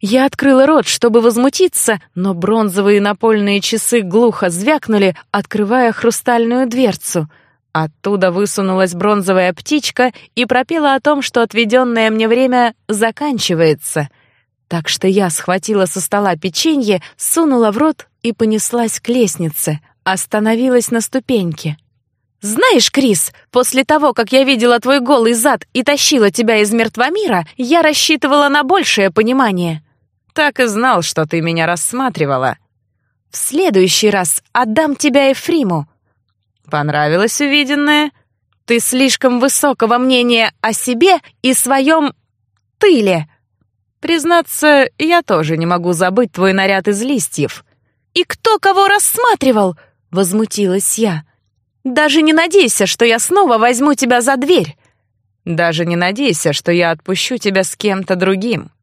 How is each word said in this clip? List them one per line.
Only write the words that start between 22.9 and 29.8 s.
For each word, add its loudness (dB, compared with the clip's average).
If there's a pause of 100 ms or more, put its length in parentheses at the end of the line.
Крис, 0 (180)
после 0
того, 0
как -2
я 4
видела 2
твой 2
голый 2
зад 0
и -2
тащила 2
тебя 0
из 2
мертвомира, -2 (100)
я 2
рассчитывала 2
на 0
большее 0
понимание». 0 (540)